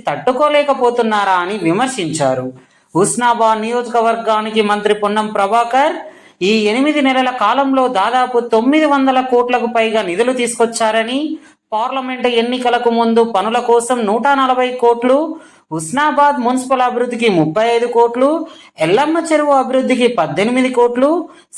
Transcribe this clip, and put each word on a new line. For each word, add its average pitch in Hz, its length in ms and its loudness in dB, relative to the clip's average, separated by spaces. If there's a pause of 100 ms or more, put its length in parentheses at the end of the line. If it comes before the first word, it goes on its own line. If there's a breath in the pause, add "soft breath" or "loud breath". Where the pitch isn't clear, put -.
తట్టుకోలేకపోతున్నారా 240 1400 0
అని 202 120 -6 (100)
విమర్శించారు. 156 800 -2 (480 soft breath)
ఉస్నాబాద్ 220 720 0
నియోజకవర్గానికి 226 1040 -2
మంత్రి 208 320 0
పొన్నం 208 340 -2
ప్రభాకర్ 240 580 0 (480 loud breath)
ఈ 196 100 2 (180)
ఎనిమిది 285 360 0
నెలల 254 240 0 (120)
కాలంలో 262 420 2 (160)
దాదాపు 247 380 0 (140)
తొమ్మిది 269 400 4
వందల 262 260 2 (140)
కోట్లకు 240 440 2
పైగా 220 260 0
నిధులు 196 380 -2
తీసుకొచ్చారని, 226 760 -2 (560 loud breath)
పార్లమెంట్ 254 540 -4 (140)
ఎన్నికలకు 240 560 0
ముందు 226 240 2 (120)
పనుల 220 240 0 (120)
కోసం 240 360 2
నూట 226 200 0 (140)
నలభై 254 280 0 (140)
కోట్లు, 240 340 2 (600 loud breath)
ఉస్నాబాద్ 277 680 0
మున్సిపల్ 254 440 0
అభివృద్ధికి 233 400 -2 (100)
ముప్పై 160 260 2 (120)
ఐదు 233 200 0
కోట్లు, 240 320 2 (580 loud breath)
ఎల్లమ్మ 294 320 2 (140)
చెరువు 294 300 2
అభివృద్ధికి 247 460 0 (120)
పద్దెనిమిది 226 580 0
కోట్లు, 240 320 2 (480 loud breath)